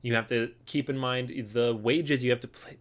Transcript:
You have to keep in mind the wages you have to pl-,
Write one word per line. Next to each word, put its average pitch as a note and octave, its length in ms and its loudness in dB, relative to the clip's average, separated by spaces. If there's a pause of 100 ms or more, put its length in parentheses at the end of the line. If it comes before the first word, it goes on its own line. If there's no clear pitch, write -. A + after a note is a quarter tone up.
You A#2 140 2
have A2+ 120 2
to A#2+ 240 0 (140)
keep C#3+ 240 -2
in C3+ 80 -2
mind B2+ 560 -4
the A#2 200 2
wages C3 520 2
you B2 60 4
have A#2+ 100 0
to - 80 -10
pl-, - 320 -18